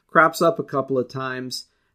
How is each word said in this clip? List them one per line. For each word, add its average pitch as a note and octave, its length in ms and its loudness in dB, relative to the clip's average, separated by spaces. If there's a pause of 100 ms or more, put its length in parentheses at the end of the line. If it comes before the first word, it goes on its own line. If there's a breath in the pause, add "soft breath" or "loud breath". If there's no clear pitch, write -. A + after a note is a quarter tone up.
crops D#3+ 380 2
up E3 160 2
a D3 40 -6
couple C3+ 360 -2
of B2 100 -4
times. B2+ 560 -10 (300)